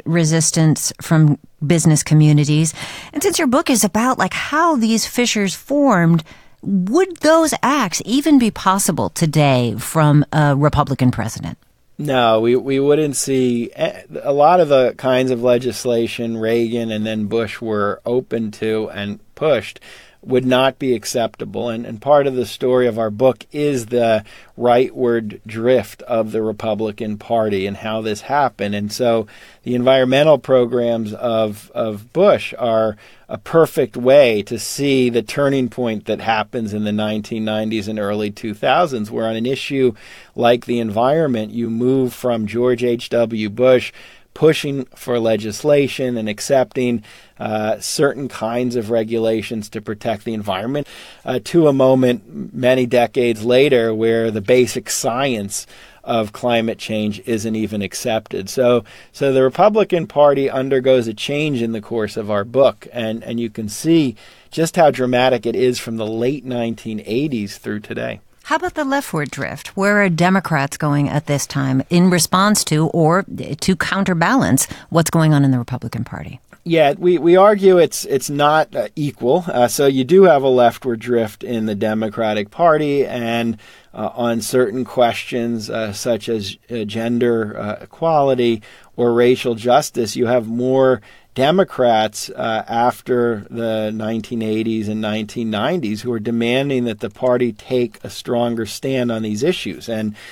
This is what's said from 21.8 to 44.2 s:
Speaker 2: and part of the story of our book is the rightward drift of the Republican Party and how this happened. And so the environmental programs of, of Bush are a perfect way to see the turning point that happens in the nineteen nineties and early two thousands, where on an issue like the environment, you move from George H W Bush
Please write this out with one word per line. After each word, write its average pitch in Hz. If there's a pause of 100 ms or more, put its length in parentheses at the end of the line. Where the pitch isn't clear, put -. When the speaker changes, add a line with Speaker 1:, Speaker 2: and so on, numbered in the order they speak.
Speaker 2:
and 113
part 143
of 131
the 120
story 127
of 113
our 113
book 117
is 147
the 113 (360)
rightward 120
drift 113
of 113
the 110
Republican 107
Party 104
and 101
how 110
this 107
happened. 123
And 104
so 117 (360)
the 123
environmental 131
programs 120
of, 110
of 110
Bush 165
are 110 (320)
a -
perfect 151
way 123
to 107
see 135
the 117
turning 139
point 113
that 110
happens 110
in 107
the 104
nineteen 107
nineties 110
and 110
early 104
two 104
thousands, 131
where 117
on 113
an 113
issue 131 (400)
like 120
the 120
environment, 117
you 117
move 123
from 113
George 120
H 120
W 113
Bush 123 (420)